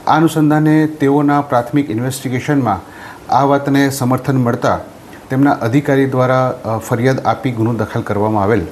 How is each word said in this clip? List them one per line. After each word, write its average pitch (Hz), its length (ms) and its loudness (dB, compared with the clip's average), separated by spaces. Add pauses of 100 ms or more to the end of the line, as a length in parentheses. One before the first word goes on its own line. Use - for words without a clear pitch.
આ - 120 2
અનુસંધાને 156 580 4 (240)
તેઓના 143 460 2
પ્રાથમિક 139 460 0
ઇન્વેસ્ટિગેશનમાં 123 920 -2 (480)
આ 135 160 2
વાતને 139 360 2 (100)
સમર્થન 131 480 0
મળતા 120 380 0 (520)
તેમના 139 320 2
અધિકારી 135 500 0
દ્વારા, 127 360 2 (160)
અ, 110 160 -4
ફરિયાદ 127 460 -2
આપી 113 260 -2
ગુનો 110 220 -2
દાખલ 107 300 -4
કરવામાં 107 400 -2
આવેલ. 104 180 2 (100)